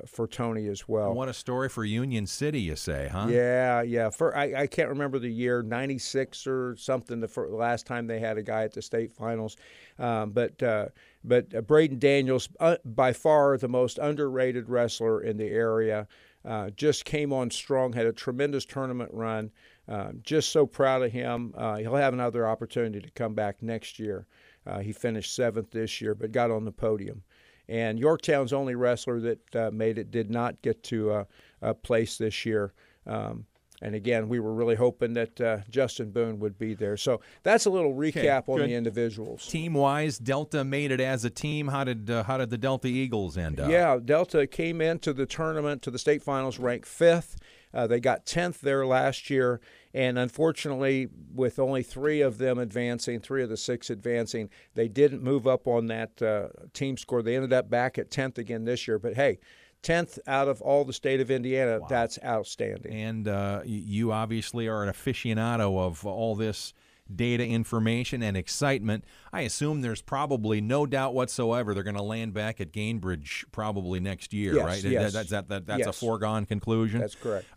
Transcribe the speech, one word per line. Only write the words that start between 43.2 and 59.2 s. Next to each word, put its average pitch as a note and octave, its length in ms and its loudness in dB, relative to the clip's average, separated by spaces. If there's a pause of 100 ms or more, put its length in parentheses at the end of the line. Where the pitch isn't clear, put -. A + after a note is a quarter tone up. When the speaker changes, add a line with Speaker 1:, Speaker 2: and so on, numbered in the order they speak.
Speaker 2:
end D#2+ 240 -2
up? G2+ 100 2
Speaker 1:
Yeah, E3 320 6
Delta D3 440 2
came E3 340 -4
into D#3+ 320 0
the C3 140 -2
tournament, D3+ 560 -4
to - 80 -4
the A#2+ 80 -6
state D3 240 2
finals, C3+ 360 -2
ranked B2 300 -2
fifth. E3+ 480 4 (380)
Uh, A#2 120 2
they A#2 140 4
got B2 240 2
tenth F3 380 -2
there C3+ 240 2
last C3 420 2
year, B2+ 320 2 (320)
and B2+ 260 2
unfortunately, C3+ 880 0 (280)
with B2+ 240 0
only C3+ 240 2
three D3 400 0
of A#2+ 160 2
them B2+ 200 2
advancing, A#2+ 640 -2
three C3+ 220 -2
of A#2 80 -2
the A2+ 80 -4
six A#2+ 320 -4
advancing, A#2 580 -2 (260)
they A2+ 140 2
didn't C3 340 4
move B2+ 240 2
up C3 220 4
on A#2 200 2
that, A2+ 340 -6
uh, G#2+ 260 0 (240)
team C3+ 240 -4
score. B2 260 -2
They A#2 140 0
ended C3 160 2
up B2+ 160 4
back B2 300 0
at - 120 -6
tenth C3 280 -2
again A2+ 260 -6
this A#2+ 240 -2
year. A2 100 2
But A2 180 -4
hey, C3 220 4 (440)